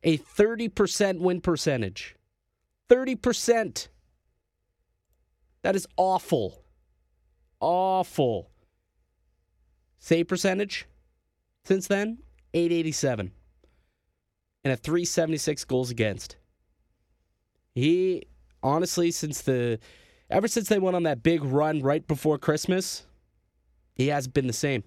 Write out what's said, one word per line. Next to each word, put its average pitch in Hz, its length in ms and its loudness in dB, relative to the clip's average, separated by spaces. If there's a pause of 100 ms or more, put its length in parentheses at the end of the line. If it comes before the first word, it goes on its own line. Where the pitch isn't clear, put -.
A 160 140 2
thirty 220 520 0
percent 190 520 0
win 180 200 0
percentage. 131 760 -2 (720)
Thirty 254 260 6
percent. 226 760 0 (1700)
That 190 140 0
is 185 100 -6 (100)
awful. 175 680 0 (960)
Awful. 175 920 0 (1500)
Save 165 300 2
percentage 185 580 -4 (800)
since 190 220 0
then, 214 320 -2 (360)
eight 170 180 0
eighty-seven. 139 580 -2 (1300)
And 135 80 0
a 123 40 0
three 170 280 -2
seventy-six 156 600 -2
goals 127 260 -2
against. 107 460 -4 (1400)
He, 170 480 0 (400)
honestly, 170 480 0
since 151 320 -6
the, 120 360 0 (500)
ever 208 200 0
since 226 200 -2
they 214 100 2
went 185 180 0
on 175 80 0
that 135 180 -2
big 165 220 2
run 147 380 2
right 143 220 2
before 151 320 0
Christmas, 175 680 -2 (880)
he 131 140 0
hasn't 143 260 -2
been 131 140 2
the 117 40 -2
same. 131 340 -2